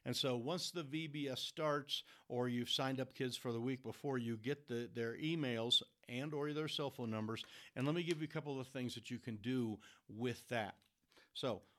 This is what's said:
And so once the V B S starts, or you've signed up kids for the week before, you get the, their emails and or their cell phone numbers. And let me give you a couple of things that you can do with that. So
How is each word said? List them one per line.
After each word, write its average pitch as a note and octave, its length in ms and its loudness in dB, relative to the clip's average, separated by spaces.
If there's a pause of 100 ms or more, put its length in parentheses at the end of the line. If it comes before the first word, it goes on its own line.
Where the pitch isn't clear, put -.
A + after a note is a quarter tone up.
And B2 120 0
so B2+ 200 4
once D3 360 0
the F3 100 -2
V D#3 240 -2
B C#3+ 220 -2
S B2 120 -2
starts, D3 600 2 (260)
or B2 200 2
you've A#2+ 220 2
signed C3 280 2
up C3 160 -2
kids B2+ 220 0
for B2 160 -2
the A#2 80 0
week C3 240 0
before, C3 340 0
you A#2 200 0
get C#3 280 -2
the, A#2 260 -2
their A#2 260 0
emails B2 640 4 (280)
and C3+ 220 -2
or D3 220 0
their D#3 140 0
cell D3 220 -2
phone A#2+ 200 -2
numbers. A2 340 0 (320)
And C3 100 2
let D3+ 80 4
me F3 80 2
give E3 160 0
you D#3+ 60 -4
a D3+ 40 -2
couple C#3+ 300 -4
of C3 100 -4
things B2 260 -2
that G#2+ 160 -10
you B2 80 -2
can A2+ 180 -4
do A2+ 420 2 (300)
with A#2 400 -4
that. A2 260 0 (600)
So A#2 260 0 (180)